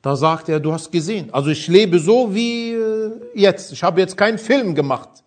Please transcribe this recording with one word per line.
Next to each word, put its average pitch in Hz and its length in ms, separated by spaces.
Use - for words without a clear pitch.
Da 139 120
sagte 160 360
er, 151 80
"Du 156 140
hast 160 180
gesehen, 175 420
also 139 160
ich 156 180
lebe 180 300
so 202 380
wie, 233 380
äh, 220 460
jetzt. 196 380
Ich 135 100
habe 175 180
jetzt 185 160
keinen 214 220
Film 226 380
gemacht 139 520